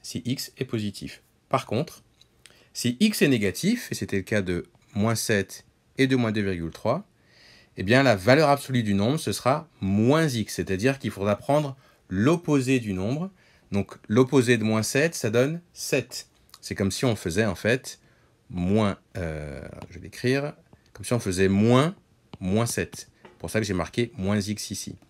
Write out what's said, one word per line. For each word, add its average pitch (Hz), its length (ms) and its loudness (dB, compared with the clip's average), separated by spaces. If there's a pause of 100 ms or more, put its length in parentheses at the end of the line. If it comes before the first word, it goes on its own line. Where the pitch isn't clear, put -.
si - 200 -10
x 131 340 -6
est 131 80 -6
positif. 104 580 -8 (260)
Par 131 160 0
contre, - 380 -6 (720)
si 123 260 -2
x 208 240 2
est 156 40 6
négatif, 123 640 0
et 117 40 -6
c'était 101 220 -4
le 92 60 -4
cas 104 200 -2
de 90 240 -4 (260)
moins 110 220 2
sept - 500 -2 (320)
et 135 80 4
de 131 100 2
moins 117 160 2
deux 107 120 -2
virgule 85 280 -4
trois, 139 360 -4 (720)
eh 95 60 -4
bien, 123 200 4
la 120 120 6
valeur 127 320 4
absolue 131 360 2
du 104 100 0
nombre, 117 260 2
ce 104 140 -2
sera 143 340 0 (140)
moins 117 480 4
x, 117 260 -4
c'est-à-dire 98 420 0
qu'il 107 140 -6
faudra 101 240 -2
prendre 143 400 0 (320)
l'opposé 135 720 2
du 104 140 -4
nombre. 131 360 -4 (440)
Donc, 101 240 -2 (100)
l'opposé 123 500 4
de 107 60 -2
moins 110 180 2
sept, 151 320 0
ça - 160 -4
donne 139 300 2 (140)
sept. - 560 -4 (320)
C'est - 120 -10
comme 98 160 -2
si - 140 -4
on 117 140 0
faisait, 92 260 -2
en 95 120 -2
fait, - 440 -2 (500)
moins, 98 480 0 (200)
euh, 76 500 -8 (220)
je - 60 -18
vais - 80 -16
l'écrire, 139 500 -2 (400)
comme 101 100 -16
si - 80 -6
on 120 80 0
faisait 95 300 2
moins 120 460 6 (440)
moins 101 260 0
sept. - 440 -6 (140)
C'est - 160 -20
pour 87 100 -8
ça 110 100 -2
que 107 60 0
j'ai 98 80 -2
marqué 92 420 -2
moins 101 240 0
x 101 320 -4
ici. - 240 -10 (140)